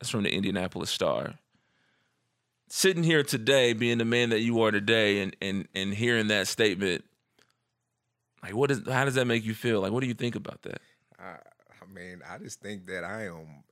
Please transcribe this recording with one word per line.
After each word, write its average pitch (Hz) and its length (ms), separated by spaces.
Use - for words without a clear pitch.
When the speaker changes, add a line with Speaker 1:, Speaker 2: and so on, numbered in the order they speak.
Speaker 1:
That's - 80
from 107 140
the 98 100
Indianapolis 92 560
Star. 71 460
Sitting 180 340
here 160 200
today, 123 520
being 117 240
the 117 80
man 120 240
that 110 100
you 117 220
are 110 80
today, 104 500
and, 95 220
and, 98 320
and 98 180
hearing 113 360
that 101 200
statement, 95 560
like, 95 120
what 139 160
is, 123 100
how 131 140
does 135 120
that 127 100
make 117 180
you 110 80
feel? 110 300
Like, 98 100
what 123 80
do 131 60
you 120 80
think 117 220
about - 260
that? - 180
Speaker 2:
I, 92 140
I - 580
mean, 90 340
I 92 120
just 147 240
think 98 240
that 90 180
I 104 220
am 80 460